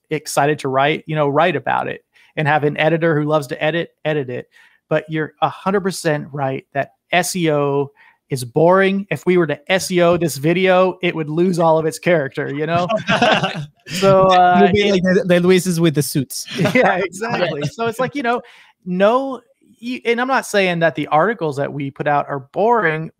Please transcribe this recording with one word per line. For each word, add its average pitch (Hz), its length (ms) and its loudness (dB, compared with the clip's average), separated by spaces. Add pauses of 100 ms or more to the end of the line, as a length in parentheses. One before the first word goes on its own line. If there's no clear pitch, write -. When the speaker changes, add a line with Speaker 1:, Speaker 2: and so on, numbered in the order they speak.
(100)
Speaker 1:
excited 147 480 -2
to 139 100 -6
write, 139 380 0
you 156 80 -6
know, 147 140 0
write 151 260 2
about - 320 -2
it, - 180 -10 (300)
and 151 140 -2
have 147 160 2
an 147 140 0
editor 160 380 0
who 147 120 -2
loves 151 180 0
to - 160 -8
edit, 160 320 -4 (100)
edit 151 240 -2
it. 123 220 -10 (380)
But 156 200 -2
you're 156 320 -6
a 151 80 0
hundred 190 340 -4
percent 160 500 -4
right 135 400 -6
that - 220 -6 (180)
S 175 240 0
E 160 160 0
O 143 400 0 (380)
is 127 120 -6
boring. 190 680 2
If 147 160 -6
we 180 100 4
were 170 100 4
to 147 140 -6 (100)
S 190 200 0
E 175 100 2
O 175 160 4
this 160 220 -2
video, 180 640 2
it 175 120 -2
would 160 140 -6
lose 170 300 0
all 160 200 4
of 156 60 -2
its 156 140 -4
character, 139 540 0
you 147 140 -4
know? 170 220 -2 (200)
Speaker 2:
<laughs> 220 100 2 (680)
Speaker 1:
So, 190 420 4
uh, 180 340 6
Speaker 3:
It'd 180 120 4
be 202 140 2
Speaker 1:
it 202 40 2
Speaker 3:
like 185 100 2
the, 185 240 2
the 180 140 4
Luises 180 400 2
with 165 140 2
the 147 80 0
suits. - 440 -4 (120)
Speaker 1:
<laughs> 185 160 0
Yeah, 208 220 2
exactly. 180 680 -4
So 226 220 -6
it's 226 120 -6
like, 254 160 -4
you 285 80 -6
know, 233 180 -2 (460)
no, 226 560 0 (360)
you, 240 280 -10
and 233 140 0
I'm 254 80 -4
not 247 180 -2
saying 185 320 0
that 165 160 2
the 147 140 -6
articles 160 480 0
that 139 160 -4
we 139 180 -8
put 147 180 -8
out 143 200 0
are 143 120 -6
boring, 165 800 0